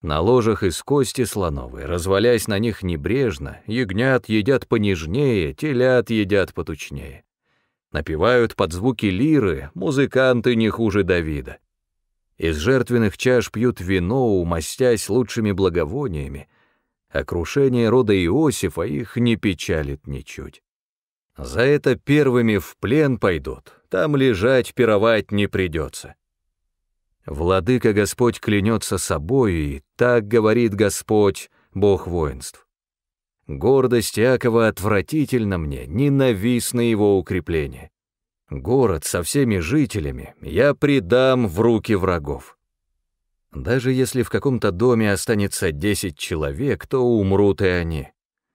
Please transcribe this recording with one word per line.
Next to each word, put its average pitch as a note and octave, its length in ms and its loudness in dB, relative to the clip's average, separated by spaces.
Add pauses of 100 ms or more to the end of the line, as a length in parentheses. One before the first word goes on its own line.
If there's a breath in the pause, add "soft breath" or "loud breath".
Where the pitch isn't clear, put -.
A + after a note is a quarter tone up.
На D2+ 160 -2
ложах A2 440 2
из F2 200 -2
кости C3+ 420 -2
слоновой, C#2 600 -6
развалясь F#2+ 600 2
на G2+ 120 -2
них A2 240 -4
небрежно, E2+ 840 -4
ягнят A#2 640 -2
едят A2 380 2
понежнее, G2+ 840 0
телят B2+ 560 0
едят G2+ 440 0
потучнее. C#2+ 720 -12 (680)
Напевают F#2 640 0
под F2+ 160 -2
звуки A2 360 -2
лиры, F#2+ 680 0
музыканты C3 800 2
не A2+ 140 2
хуже G2+ 340 0
Давида. D#2 540 -2 (800)
Из E2 180 0
жертвенных A#2 640 0
чаш B2 340 0
пьют A2+ 300 -2
вино, F#2+ 460 0 (120)
умастясь F2 680 -2
лучшими A2 420 0
благовониями, E2+ 960 -2 (600)
а C#2 140 -4
крушение A#2+ 680 0
рода A2 260 4
Иосифа F#2+ 680 0
их G#2+ 360 -6
не A#2 180 2
печалит D#2+ 720 -4
ничуть. - 560 -14 (760)
За C#2 220 -8
это C3 360 2
первыми B2 640 2
в - 200 -6
плен C3 420 0
пойдут, C#2 540 -4 (160)
там D3 260 0
лежать, B2+ 580 2
пировать A2 580 2
не G2+ 140 0
придётся. E2 680 -6 (1120)
Владыка F#2 680 0
Господь G#2 460 0
клянётся G#2 580 0
собою, F#2+ 560 0
и D2 280 -4 (140)
так A#2+ 320 2
говорит A2 460 2
Господь, G#2 760 0 (220)
Бог G2 340 2
воинств. D2+ 580 -6 (800)
Гордость A#2 720 2
Иакова A#2 520 2
отвратительна G#2 880 -2
мне, C#2 260 -6
ненавистны A#2+ 960 0
его G#2 380 4
укрепления. D2+ 720 -6 (580)
Город F2+ 560 0
со - 160 -4
всеми A2+ 380 0
жителями E2 840 -4
я A2+ 320 0
предам B2+ 760 2
в E2+ 120 -4
руки A2+ 340 2
врагов. E2+ 640 -4 (960)
Даже A#2+ 380 -2
если B2+ 320 0
в - 60 -4
каком-то A2 420 0
доме A2 400 2
останется G2+ 600 -2
десять F2+ 460 -2
человек, D#2+ 680 -4
то C3+ 140 0
умрут G2+ 600 2
и G2 60 2
они. E2+ 420 -2 (460)